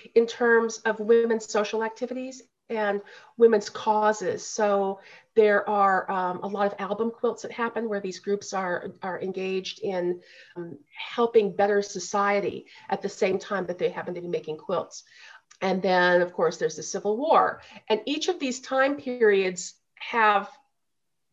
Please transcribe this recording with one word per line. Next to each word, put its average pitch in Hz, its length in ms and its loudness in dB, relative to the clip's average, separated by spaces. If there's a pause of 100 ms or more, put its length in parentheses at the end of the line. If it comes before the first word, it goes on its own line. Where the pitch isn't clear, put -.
(160)
in 233 100 6
terms 233 540 2
of 220 200 -2
women's 226 500 2
social 220 340 -2
activities 254 580 -8 (280)
and 202 320 -2 (360)
women's 226 320 6
causes. 214 760 0
So 202 560 0 (360)
there 208 340 6
are, 196 400 2
um, 180 320 -2
a 202 60 -6
lot 202 240 0
of - 80 -12
album 202 320 -2
quilts 226 300 -4
that 233 100 -10
happen 233 380 -4
where 202 100 -2
these 185 200 -8
groups 202 340 -6
are, 190 380 -4 (120)
are 180 180 -6
engaged 190 600 -6
in, 180 400 -4 (340)
um, 170 220 -12 (180)
helping 226 600 0
better 202 260 2
society 202 840 -2 (240)
at - 120 -2
the 196 80 -6
same 190 280 0
time 190 300 -6
that 175 100 -8
they 170 120 0
happen 175 260 -8
to 175 60 -10
be 175 60 -10
making 156 300 -6
quilts. - 460 -6 (580)
And 190 200 -2
then, 180 400 4
of 180 120 -2
course, 165 240 0
there's 156 200 -2
the 160 60 -10
Civil 202 340 -4
War. 277 440 2 (280)
And 214 160 2
each 311 220 -4
of 359 120 -2
these 254 200 -4
time 269 360 0
periods 208 800 2 (220)
have 208 540 2 (840)